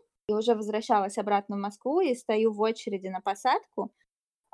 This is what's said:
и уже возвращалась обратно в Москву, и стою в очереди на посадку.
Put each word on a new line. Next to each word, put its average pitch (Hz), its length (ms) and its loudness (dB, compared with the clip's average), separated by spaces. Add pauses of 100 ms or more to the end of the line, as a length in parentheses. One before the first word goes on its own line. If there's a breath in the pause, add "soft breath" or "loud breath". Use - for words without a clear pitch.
(280)
и 208 60 0
уже 220 220 2
возвращалась 208 640 0
обратно 202 360 0
в 202 40 -4
Москву, 226 420 -2
и 277 140 2
стою 220 360 2
в 208 100 -4
очереди 214 480 -2
на 185 120 -8
посадку. 214 720 -2 (600)